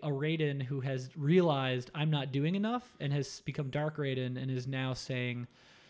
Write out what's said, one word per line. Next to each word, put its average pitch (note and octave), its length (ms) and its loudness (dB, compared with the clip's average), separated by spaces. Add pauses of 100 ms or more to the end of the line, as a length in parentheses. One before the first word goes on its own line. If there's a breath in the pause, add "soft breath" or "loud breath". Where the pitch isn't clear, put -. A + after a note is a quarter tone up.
a - 60 -4
Raiden D3 540 0
who C3+ 180 -2
has C3 360 -4
realized, C#3 800 4
"I'm D3+ 160 2
not C3+ 200 0
doing D3 240 2
enough," A3+ 440 -2
and C#3+ 120 -2
has C#3 300 -2
become C#3+ 280 -4
Dark D3+ 280 -2
Raiden C3 440 -2
and C3 100 -2
is B2+ 160 -2
now C3 260 -2
saying, B2 540 -4 (420 soft breath)